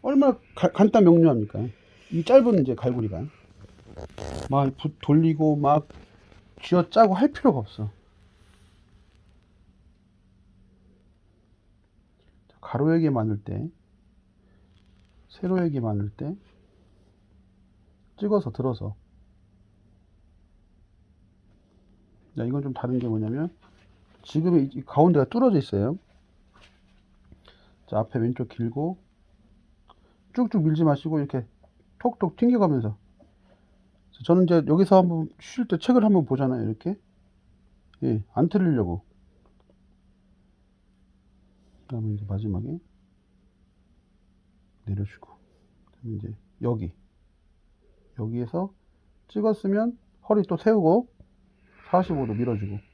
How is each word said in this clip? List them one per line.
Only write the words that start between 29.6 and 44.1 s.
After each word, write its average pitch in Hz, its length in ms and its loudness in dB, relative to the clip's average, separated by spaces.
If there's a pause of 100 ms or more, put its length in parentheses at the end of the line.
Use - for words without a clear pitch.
쭉쭉 226 300 0
밀지 156 200 2
마시고 156 360 0
이렇게 139 260 -6 (540)
톡톡 208 380 -2
튕겨가면서. 165 600 2 (1300)
저는 180 200 4
이제 170 240 2
여기서 185 300 4
한번 170 320 0 (100)
쉴 - 280 -8
때 170 100 -2
책을 247 260 2
한번 190 220 4
보잖아요, 127 420 -2
이렇게. 170 300 -6 (1040)
예, 113 200 -2 (100)
안 151 160 0
틀리려고. 120 540 -2 (2750)
그다음에 110 260 -6
이제 104 140 -8
마지막에 107 520 -6 (2000)